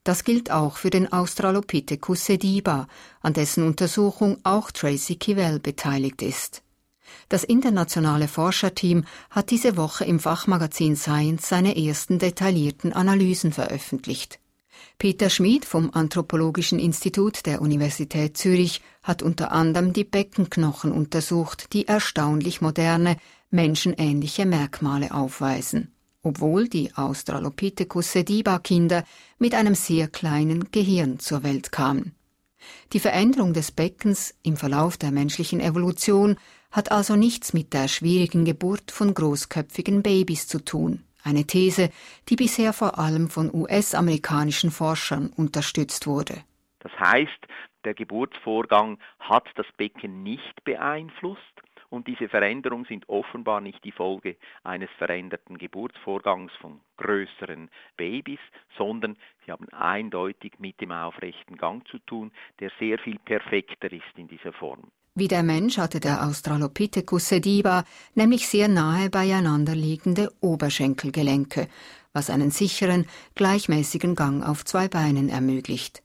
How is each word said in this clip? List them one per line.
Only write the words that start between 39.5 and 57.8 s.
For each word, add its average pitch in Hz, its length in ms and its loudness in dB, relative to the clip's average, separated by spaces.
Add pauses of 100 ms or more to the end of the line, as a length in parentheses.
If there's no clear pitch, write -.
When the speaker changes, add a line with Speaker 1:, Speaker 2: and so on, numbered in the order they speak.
Speaker 1:
Babys 190 460 2
zu 156 160 -4
tun. - 400 -4 (180)
Eine 147 220 2
These, 185 460 2 (380)
die 240 80 4
bisher 226 360 2
vor - 260 -2
allem 156 300 0
von 160 240 -2
U-S-amerikanischen 160 1200 0
Forschern 156 640 -2
unterstützt 147 720 -2
wurde. 143 340 -4 (380)
Speaker 2:
Das - 180 -16
heißt, 117 320 4 (540)
der 107 100 -4
Geburtsvorgang 110 1040 -2 (220)
hat - 340 0
das 113 120 -6 (100)
Becken 98 480 -8
nicht - 400 -12
beeinflusst 156 760 -6 (500)
und 123 180 -10
diese 120 200 -6
Veränderungen 120 580 -2
sind 107 220 -14
offenbar 104 520 -4
nicht 101 240 -14
die 104 80 -16
Folge 92 440 -8 (280)
eines 92 340 -10
veränderten 90 600 -8
Geburtsvorgangs 95 920 -8 (100)
von 73 200 -20 (160)
größeren 92 720 -6 (260)